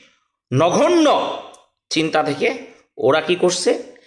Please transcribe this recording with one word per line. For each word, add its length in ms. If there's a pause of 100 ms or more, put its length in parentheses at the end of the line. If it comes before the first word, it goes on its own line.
(520)
নগণ্য 880 (480)
চিন্তা 340
থেকে 340 (400)
ওরা 240
কি 140
করছে? 480 (240)